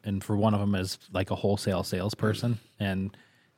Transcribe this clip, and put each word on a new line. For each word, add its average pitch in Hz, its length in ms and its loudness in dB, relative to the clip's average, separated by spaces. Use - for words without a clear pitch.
and 98 180 -2
for 107 140 0
one 107 180 4
of 101 60 2
'em 101 140 2
as, 92 240 -2
like, 95 180 0
a 101 40 -2
wholesale 98 480 0
salesperson, 107 760 0
and 95 380 -2